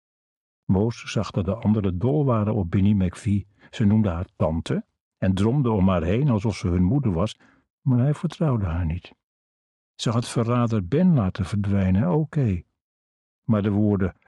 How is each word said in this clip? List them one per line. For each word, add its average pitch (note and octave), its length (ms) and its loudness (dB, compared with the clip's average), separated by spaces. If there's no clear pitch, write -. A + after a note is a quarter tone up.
Moos G#2 460 0
zag A2+ 200 -4
dat F#2+ 140 -2
de G2 100 -4
anderen G2 440 0
dol C#3 260 0
waren A2 300 0
op F#2 160 -2
Binnie G#2 240 4
McPhee. G2 520 -2
Ze - 160 -2
noemde G#2 240 4
haar F2 260 -6
tante E2 500 -2
en F#2+ 160 0
dromde A#2 380 2
om F#2+ 180 4
haar F2 140 2
heen A#2+ 260 0
alsof G#2+ 260 0
ze - 120 -6
hun F2+ 160 2
moeder A#2 280 0
was, F2 280 -2
maar B2 180 2
hij C#3+ 140 2
vertrouwde C#3 520 -2
haar E2+ 200 -2
niet. E2+ 300 -6
Ze - 140 -4
had A2+ 180 -2
verrader A2+ 600 0
Ben F3 260 4
laten F#2+ 320 0
verdwijnen, G2 640 0
oké. C#3 520 -2
Maar G#2+ 180 0
de G#2 100 0
woorden G2+ 440 0